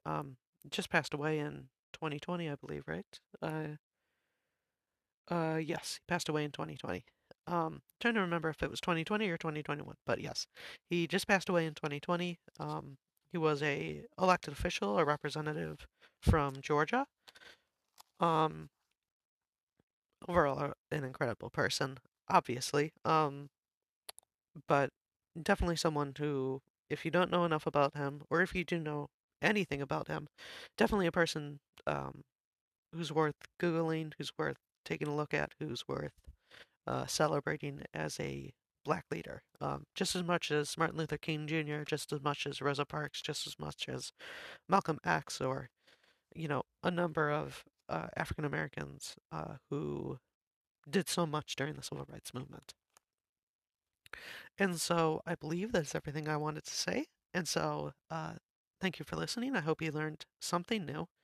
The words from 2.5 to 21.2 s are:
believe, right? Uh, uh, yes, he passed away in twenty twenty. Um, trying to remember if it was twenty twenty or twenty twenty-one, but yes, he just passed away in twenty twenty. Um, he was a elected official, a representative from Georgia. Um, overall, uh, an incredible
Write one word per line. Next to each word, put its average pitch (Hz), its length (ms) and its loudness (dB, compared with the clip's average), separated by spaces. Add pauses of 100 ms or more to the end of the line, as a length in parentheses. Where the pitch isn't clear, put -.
believe, 143 320 -8
right? 170 180 -6 (360)
Uh, 156 360 -4 (1600)
uh, 160 240 2
yes, 160 440 -4
he - 100 -10
passed 175 160 0
away 151 160 2
in 147 80 -4
twenty 151 240 -6
twenty. - 300 -6 (420)
Um, 160 340 0 (200)
trying 240 140 4
to 214 60 4
remember 170 280 2
if 151 120 -4
it - 80 2
was 113 120 -6
twenty 165 220 2
twenty 208 260 0
or 170 80 0
twenty 151 260 -4
twenty-one, 147 320 -4 (100)
but - 140 2
yes, - 280 -6 (420)
he 170 180 2
just 190 200 0
passed 190 200 4
away 175 180 4
in 156 100 -4
twenty 147 240 -4
twenty. 175 400 -2 (200)
Um, 151 380 -6 (340)
he 175 60 -4
was 151 260 4
a 151 420 -2 (140)
elected 185 340 4
official, 202 460 0
a 160 60 6
representative 151 840 -2 (340)
from 143 400 6
Georgia. 156 440 4 (1120)
Um, 156 500 4 (1600)
overall, 147 320 4
uh, 143 140 -2 (180)
an 151 120 0
incredible 127 460 -2